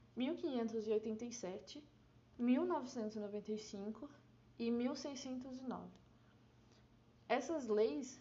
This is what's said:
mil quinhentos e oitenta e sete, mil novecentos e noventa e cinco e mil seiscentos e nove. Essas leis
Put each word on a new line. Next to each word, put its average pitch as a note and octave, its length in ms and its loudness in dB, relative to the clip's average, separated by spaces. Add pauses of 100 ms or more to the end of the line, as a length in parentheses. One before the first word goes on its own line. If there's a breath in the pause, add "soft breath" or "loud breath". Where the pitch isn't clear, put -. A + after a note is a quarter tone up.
(160 loud breath)
mil C4+ 200 2
quinhentos A3+ 520 0
e A3 40 0
oitenta A3 340 2
e A#3 60 -6
sete, G3 520 -8 (560)
mil B3+ 260 8
novecentos B3 500 0
e G#3+ 40 -4
noventa G#3 320 -4
e G#3+ 80 2
cinco G#3+ 500 -8 (480)
e A#3 140 0
mil A#3+ 240 2
seiscentos C4 640 -6
e C4 40 -10
nove. F3+ 360 -8 (1300 loud breath)
Essas C4 380 2
leis A3+ 540 2